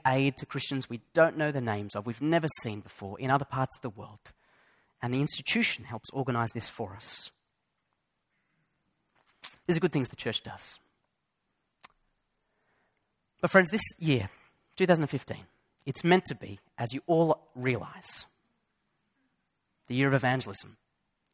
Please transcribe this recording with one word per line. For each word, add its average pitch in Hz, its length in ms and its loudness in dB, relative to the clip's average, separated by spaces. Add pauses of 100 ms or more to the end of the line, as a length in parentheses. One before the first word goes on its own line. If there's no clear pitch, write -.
aid 135 340 2
to - 80 -6
Christians 135 440 -6
we 117 100 -8 (120)
don't 160 240 6
know 151 160 0
the 143 80 -2
names 104 340 -4
of, 104 120 -6
we've 117 140 -6
never 160 280 2 (120)
seen 107 200 -4
before 98 400 -14
in 131 100 -2
other 139 140 2
parts 131 320 -2
of - 60 -10
the 120 80 -6
world. - 420 -18 (680)
And 120 120 -2
the 135 80 2
institution - 640 -2
helps 113 240 -10
organize 120 420 -2
this - 160 -8
for 101 260 -8
us. - 360 -10 (2250)
These 170 120 4
are - 20 -8
good 175 120 0
things 131 180 0
the - 60 -20
church - 260 -4
does. - 360 -14 (2500)
But 175 100 0
friends, 185 200 8
this 214 100 2 (180)
year, 131 300 2 (480)
two 190 80 2
thousand 160 220 6
fifteen, - 400 -6 (400)
it's - 180 -4
meant 180 220 6
to 143 80 -2
be, 101 260 -14 (160)
as 117 160 -4
you 135 140 -8
all 165 480 4
realize, - 720 -6 (1600)
the 123 80 -6
year 135 140 4
of 135 40 2
evangelism, 127 640 0 (580)